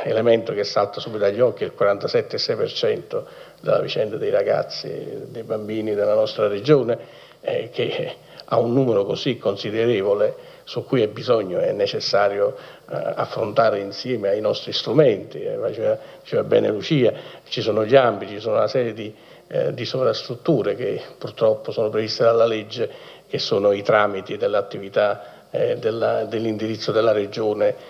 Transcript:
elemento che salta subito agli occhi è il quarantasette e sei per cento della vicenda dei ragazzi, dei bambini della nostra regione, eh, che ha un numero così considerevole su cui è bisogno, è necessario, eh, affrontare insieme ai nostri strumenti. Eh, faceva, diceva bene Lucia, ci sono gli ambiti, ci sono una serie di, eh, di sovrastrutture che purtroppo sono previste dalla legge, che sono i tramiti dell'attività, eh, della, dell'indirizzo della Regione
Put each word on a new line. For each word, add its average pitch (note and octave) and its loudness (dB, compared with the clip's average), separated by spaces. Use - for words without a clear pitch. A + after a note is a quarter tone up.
elemento A2+ 4
che G2+ 0
salta G#2 0
subito G#2+ -4
agli G2+ 2
occhi A#2+ 2
è - -2
il - -8
quarantasette G2+ 0
e - -2
sei - -2
per G#2+ -2
cento - -2
della G#2 2
vicenda A2 -4
dei G#2 -2
ragazzi, - 0
dei A2+ -12
bambini G#2+ -4
della G#2 2
nostra G#2+ 2
regione, A#2 2
eh, - -2
che - -4
ha A#2 2
un A#2+ 2
numero A#2 4
così G#2+ -2
considerevole G#2 0
su - -8
cui B2+ 2
è G#2+ 2
bisogno, G#2+ 0
è F#2 2
necessario, G2+ 0
eh, - -8
affrontare A2 0
insieme G2+ -4
ai G#2 2
nostri G#2+ -2
strumenti. A2+ 2
Eh, - -6
faceva, A2 -2
diceva A2 -2
bene G#2+ -2
Lucia, G#2+ 2
ci - -6
sono G#2+ 0
gli A#2 6
ambiti, G#2 4
ci G2+ -10
sono A2 -2
una G#2+ 2
serie A#2 -2
di, A2 -10
eh, B2+ -2
di B2 -6
sovrastrutture B2 0
che B2+ -4
purtroppo A2 0
sono G#2+ 0
previste G#2+ -2
dalla A#2 6
legge, A2 -2
che - -4
sono G2+ 2
i G2 0
tramiti G#2 2
dell'attività, G2+ -2
eh, A#2 0
della, A2+ 0
dell'indirizzo A2 -4
della A2+ 4
Regione G#2 0